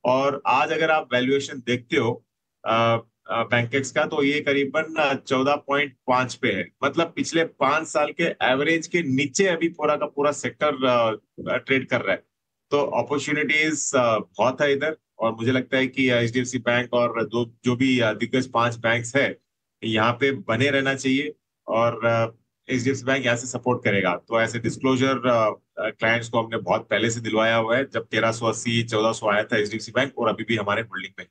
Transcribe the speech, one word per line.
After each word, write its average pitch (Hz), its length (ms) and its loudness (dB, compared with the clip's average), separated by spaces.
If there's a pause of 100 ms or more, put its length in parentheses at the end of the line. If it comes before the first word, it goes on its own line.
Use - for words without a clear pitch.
और 135 420 0
आज 143 260 2
अगर 156 180 0
आप 156 240 0
valuation 135 520 0
देखते 123 300 -2
हो, 120 280 0 (420)
अ, 113 60 0 (540)
अ, 110 160 -2
बैंक 120 320 0
एक्स 135 160 -2
का, 151 140 0
तो 151 180 0
ये 147 180 2
करीबन, 143 580 0
अ, 139 160 2
चौदह 131 400 0
पॉइंट 143 380 -2
पाँच 127 420 0
पे 123 140 -2
है। 92 200 -2 (160)
मतलब 160 320 0
पिछले 160 280 0
पांच 156 420 0
साल 147 340 0
के 170 40 2
एवरेज 147 640 0
के 175 160 -2
नीचे 139 440 0
अभी 170 220 0
पूरा 151 280 0
का 147 100 -4
पूरा 147 260 0
sector, 135 540 -2
अ, 117 280 4 (380)
अ, 120 40 0
trade 131 320 -2
कर 123 120 0
रहा 98 120 -2
है। - 120 -4 (460)
तो 143 120 2
opportunities, 147 1120 -2
अ, 117 240 4
बहुत 127 420 -2
है 143 120 4
इधर, 151 240 -2 (220)
और 113 140 0
मुझे 117 200 -2
लगता 131 240 0
है 131 100 2
कि 127 240 0
एचडीएफसी 120 480 0
Bank 120 360 0
और 117 320 2
जो, 117 380 -4
जो 123 120 2
भी, 127 240 2
अ, 110 120 2
दिग्गज 117 340 -2
पांच 117 300 0
banks 117 400 -2
है, 120 220 0 (460)
यहाँ 113 280 2
पे 135 180 0
बने 120 400 0
रहना 135 240 0
चाहिए, 135 400 -2 (340)
और, 117 380 0
अ, 117 260 2 (380)
एचडीएफसी 120 340 -2
बैंक 135 200 0
यहाँ 120 120 2
से 123 100 -8
सपोर्ट 123 380 -2
करेगा। 95 300 2
तो 113 260 -2
ऐसे 113 180 -2
disclosure, 127 680 0
अ, 110 340 2 (220)
अ, 110 80 -2
clients 117 380 -2
को 117 140 0
हमने 113 140 -6
बहुत 101 340 -2
पहले 110 200 2
से 117 100 -6
दिलवाया 113 360 0
हुआ 113 200 2
है, 135 160 -2
जब - 120 -6
तेरह 113 280 0
सौ 117 140 -4
अस्सी, 117 360 0
चौदह 113 300 0
सौ 110 160 -2
आया 104 160 2
था 113 140 -2
एचडीएफसी 104 340 -4
बैंक, 131 260 -2
और 113 100 0
अभी 110 160 -2
भी 117 120 0
हमारे 104 260 -2
holding 95 360 -12
में। 90 120 -16